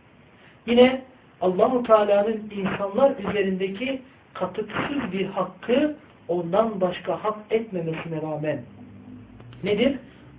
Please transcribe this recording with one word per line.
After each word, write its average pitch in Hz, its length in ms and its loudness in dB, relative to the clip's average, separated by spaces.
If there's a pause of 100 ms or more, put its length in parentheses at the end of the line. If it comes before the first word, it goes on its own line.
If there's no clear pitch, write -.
(640)
Yine 247 360 6 (400)
Allahu 220 420 2
Teala'nın 208 720 4
insanlar 202 640 2
üzerindeki 196 840 -2 (320)
katıksız 208 800 -6
bir 190 120 -2
hakkı 277 680 -2 (320)
ondan 185 540 0
başka 180 420 -4
hak 214 140 -2 (120)
etmemesine 165 720 -4
rağmen 151 400 -4 (1000)
nedir? 220 360 2 (400)